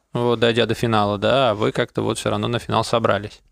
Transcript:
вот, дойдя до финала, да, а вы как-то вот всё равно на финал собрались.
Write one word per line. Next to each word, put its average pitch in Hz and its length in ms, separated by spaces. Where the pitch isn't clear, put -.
вот, 120 280
дойдя 117 260
до 113 80
финала, 104 420
да, 117 340
а 104 40
вы 113 160
как-то 117 320
вот 113 160
всё - 120
равно 107 180
на 120 100
финал 113 260
собрались. 107 560